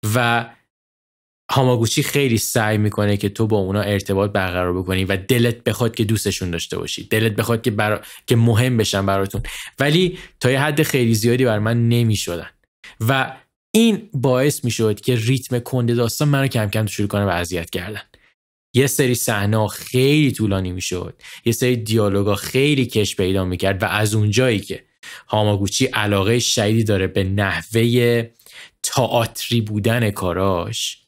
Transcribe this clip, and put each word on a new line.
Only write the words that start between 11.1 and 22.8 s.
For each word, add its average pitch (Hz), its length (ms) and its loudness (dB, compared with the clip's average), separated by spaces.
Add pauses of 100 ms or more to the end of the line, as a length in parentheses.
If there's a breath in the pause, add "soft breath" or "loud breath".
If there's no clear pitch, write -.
زیادی 120 300 2
بر 110 140 2
من 117 300 2
نمی‌شدن 110 600 0 (500 loud breath)
و 131 360 0 (380)
این 226 380 4
باعث 131 520 2
می‌شد 110 360 0
که 127 160 0
ریتم 123 420 -2
کند 120 380 -2
داستان 120 320 0
منو 135 180 2
کم 110 240 0
کم 110 160 -2
شروع 101 220 -4
کنه 101 160 0
به 92 100 0
اذیت 85 360 -4
کردن. 92 320 -8 (720 soft breath)
یه 131 120 4
سری 131 280 2
صحنه‌ها 107 540 0
خیلی 139 640 2
طولانی 95 400 -2
می‌شد، 90 500 -8 (220 loud breath)
یه 117 80 2
سری 123 240 0
دیالوگا 104 580 2
خیلی 135 520 0